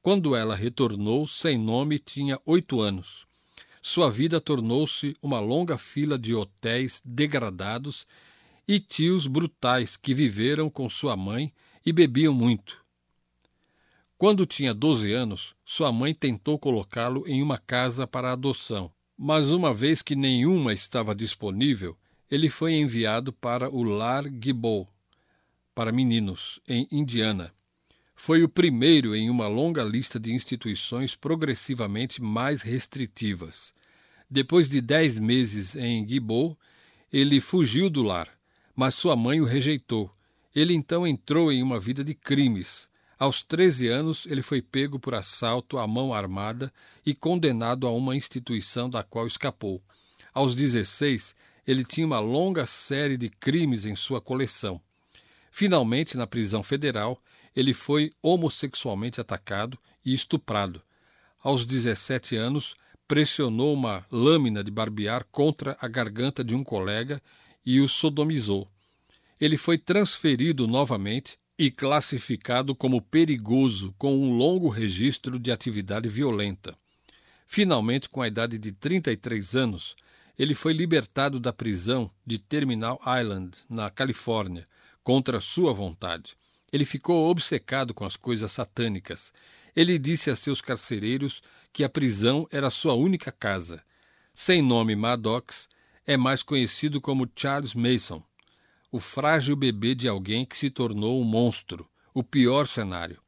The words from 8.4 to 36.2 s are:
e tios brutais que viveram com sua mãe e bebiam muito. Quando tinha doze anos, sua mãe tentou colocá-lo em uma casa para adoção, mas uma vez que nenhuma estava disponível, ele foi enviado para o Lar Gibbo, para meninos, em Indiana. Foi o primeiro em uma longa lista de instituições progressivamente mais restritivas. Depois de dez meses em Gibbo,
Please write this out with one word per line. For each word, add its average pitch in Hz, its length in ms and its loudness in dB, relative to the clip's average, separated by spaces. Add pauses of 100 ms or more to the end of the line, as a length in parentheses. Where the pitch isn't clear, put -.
e 202 140 2
tios 165 460 0
brutais 127 680 0
que - 180 -2
viveram 135 560 2
com 135 200 -6
sua 131 260 -2
mãe 107 380 -4 (320)
e 165 80 0
bebiam 156 400 6
muito. 120 520 0 (1300)
Quando 196 280 6
tinha 135 280 -2
doze 110 400 2
anos, 113 500 -4
sua - 260 0
mãe 127 240 0
tentou 143 460 -2
colocá-lo 123 680 -2
em 135 140 0
uma 143 160 0
casa 127 480 -2
para 127 280 -4
adoção, 123 580 -4 (260)
mas 147 340 2
uma 165 220 4
vez 139 280 2
que 147 160 -2
nenhuma 135 560 4
estava 107 420 -4
disponível, 104 800 -2 (340)
ele 151 200 2
foi 160 240 -2
enviado 120 580 0
para 123 380 -4
o 135 140 -2
Lar 117 420 0
Gibbo, 117 600 -2 (880)
para 113 180 -2
meninos, 117 760 0
em 127 240 -2
Indiana. 110 640 -2 (600)
Foi 165 260 4
o 165 80 6
primeiro 135 680 4
em 110 140 0
uma 120 180 0
longa 139 360 0
lista 120 360 -2
de 113 140 -4
instituições 120 840 -4
progressivamente 127 1080 -4
mais 117 420 -2
restritivas. 107 1080 -6 (560)
Depois 139 400 4
de 135 140 0
dez 135 380 2
meses 107 560 0
em 120 300 -2
Gibbo, 123 520 -2 (560)